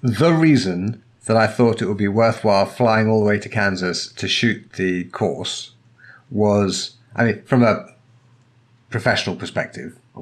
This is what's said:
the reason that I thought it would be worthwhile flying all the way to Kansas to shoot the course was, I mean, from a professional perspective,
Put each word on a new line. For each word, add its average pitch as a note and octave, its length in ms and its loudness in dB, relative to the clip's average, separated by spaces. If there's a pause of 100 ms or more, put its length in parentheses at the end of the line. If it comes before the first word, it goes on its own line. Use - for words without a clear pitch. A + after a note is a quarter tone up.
the C#3+ 300 2
reason A#2 720 2 (240)
that A2 100 2
I A2 100 4
thought A2+ 360 2
it G2+ 40 -2
would G2+ 100 -4
be G2+ 120 0
worthwhile G2+ 580 2
flying A2 420 2
all A2 120 2
the G#2 60 2
way G#2 120 2
to - 100 -10
Kansas F#2 640 -4
to - 160 -8
shoot - 460 -2
the F#2 300 -2
course - 680 -6 (580)
was, G2+ 640 0 (200)
I A#2+ 80 0
mean, G#2+ 200 -2
from B2+ 180 2
a G#2+ 240 2 (1040)
professional G#2 460 -2
perspective, - 600 -10 (240)